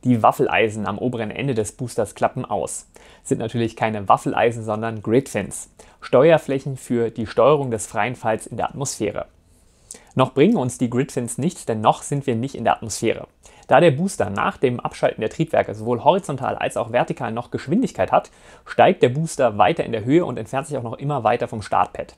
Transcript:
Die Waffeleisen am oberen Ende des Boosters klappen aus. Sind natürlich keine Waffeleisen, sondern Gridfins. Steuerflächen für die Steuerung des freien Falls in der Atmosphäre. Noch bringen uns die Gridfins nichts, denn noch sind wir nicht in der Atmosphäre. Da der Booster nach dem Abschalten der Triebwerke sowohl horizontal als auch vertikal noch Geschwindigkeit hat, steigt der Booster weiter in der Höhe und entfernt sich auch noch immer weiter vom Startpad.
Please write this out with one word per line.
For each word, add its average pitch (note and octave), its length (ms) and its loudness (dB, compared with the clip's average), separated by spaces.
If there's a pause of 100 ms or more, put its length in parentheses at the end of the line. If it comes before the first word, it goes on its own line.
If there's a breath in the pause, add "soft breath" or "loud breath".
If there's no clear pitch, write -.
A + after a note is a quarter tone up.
Die B2 200 2
Waffeleisen G#2+ 640 2
am G2+ 100 -4
oberen A2+ 340 -4
Ende C3+ 220 -4
des A2 200 -2
Boosters A#2 420 -6
klappen B2 320 -2
aus. - 400 -6 (360 loud breath)
Sind C3+ 160 -2
natürlich A#2 380 -2
keine G#2+ 320 -4
Waffeleisen, A#2+ 560 0
sondern A2 380 -4
Gridfins. A2 680 -2 (320 soft breath)
Steuerflächen C#3 760 2
für A#2 320 -2
die A2+ 160 -6
Steuerung C3+ 440 4
des A2 160 -4
freien A2+ 280 -2
Falls A#2+ 320 -4
in A#2 100 -12
der F#2 140 -4
Atmosphäre. - 560 -6 (880 loud breath)
Noch C3 180 2
bringen F#3+ 240 4
uns B2+ 220 -2
die B2 100 0
Gridfins B2 480 -2
nichts, D3 300 -4
denn G#2+ 160 -2
noch C3 200 2
sind C#3+ 240 -4
wir B2 80 0
nicht A2+ 200 -4
in A#2 100 -8
der G2+ 120 4
Atmosphäre. - 500 -4 (420 soft breath)
Da B2+ 100 6
der E3 140 6
Booster C3 380 -2
nach G#2 260 -2
dem B2 240 0
Abschalten - 400 -2
der A2 100 -2
Triebwerke G#2+ 460 0
sowohl A2 260 -2
horizontal C#3 540 0
als - 200 -4
auch A2 140 -4
vertikal B2 400 -2
noch A2+ 220 -8
Geschwindigkeit C3+ 580 -2
hat, - 220 0 (340 soft breath)
steigt D3 340 4
der B2+ 100 6
Booster C3 480 -2
weiter G#2 260 4
in - 80 -6
der A2 120 -4
Höhe D3+ 200 4
und B2 140 -6
entfernt C3 280 -6
sich D3 100 -8
auch B2 60 -4
noch A2+ 160 -8
immer C#3 240 -4
weiter A2+ 240 2
vom A2 160 -8
Startpad. - 560 -2